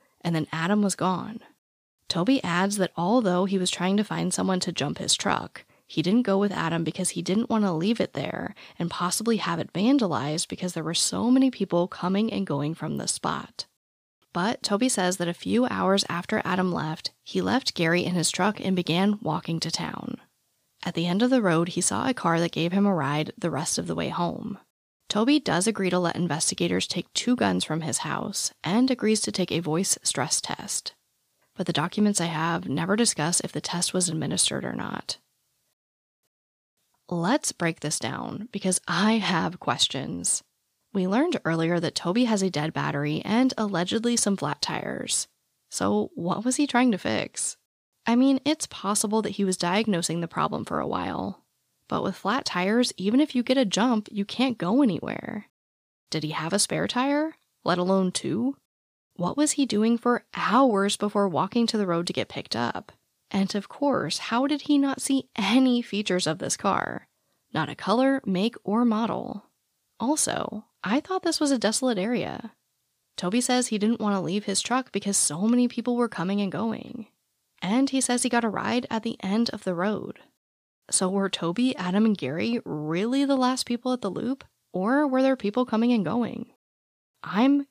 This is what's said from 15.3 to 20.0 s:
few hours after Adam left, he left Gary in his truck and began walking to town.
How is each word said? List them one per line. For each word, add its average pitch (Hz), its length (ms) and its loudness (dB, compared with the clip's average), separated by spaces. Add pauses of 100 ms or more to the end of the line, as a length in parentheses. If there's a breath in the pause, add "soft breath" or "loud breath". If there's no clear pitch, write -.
few 214 340 0
hours 190 420 2
after 180 340 -2
Adam 185 300 0
left, 156 380 -4 (120)
he 185 180 -4
left 214 340 0
Gary 175 280 2
in 180 120 0
his 160 160 2
truck 202 280 0
and 190 160 0
began 185 460 2
walking 160 400 -2
to 165 100 -4
town. - 460 -6 (680)